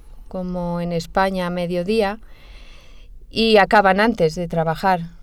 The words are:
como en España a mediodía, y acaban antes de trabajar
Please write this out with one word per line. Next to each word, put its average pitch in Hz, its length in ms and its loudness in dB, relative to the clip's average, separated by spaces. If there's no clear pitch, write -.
como 180 520 -6
en 175 120 -6
España 185 560 -2
a - 20 -4
mediodía, 180 720 -2
y 220 260 4
acaban 196 420 6
antes 196 360 2
de 175 120 -6
trabajar 170 640 0